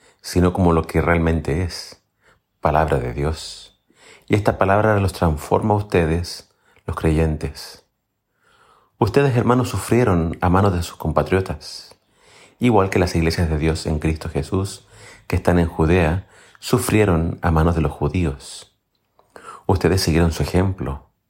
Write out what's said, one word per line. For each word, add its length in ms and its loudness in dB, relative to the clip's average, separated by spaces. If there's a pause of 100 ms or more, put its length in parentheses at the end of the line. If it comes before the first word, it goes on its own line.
(220)
sino 300 2
como 220 2
lo 140 0
que 140 0
realmente 600 0
es, 400 -12 (560)
palabra 400 2
de 140 -6
Dios. 680 -8 (460)
Y 80 2
esta 220 0
palabra 420 2
los 140 0
transforma 600 0
a 40 2
ustedes, 760 -2 (320)
los 100 -8
creyentes. 920 -4 (1120)
Ustedes, 380 2
hermanos, 320 2
sufrieron 720 0
a 100 2
manos 240 4
de 100 -2
sus 120 -12
compatriotas, 1040 -4 (600)
igual 300 4
que 100 0
las 160 0
iglesias 340 0
de 80 -2
Dios 280 -2
en 140 -2
Cristo 300 -4
Jesús, 580 -6 (400)
que 80 -2
están 240 2
en 80 2
Judea, 640 0 (300)
sufrieron 800 0
a 100 0
manos 240 2
de 60 0
los 100 -2
judíos. 840 -6 (880)
Ustedes 360 2
siguieron 300 2
su 120 -4
ejemplo. 640 -2 (200)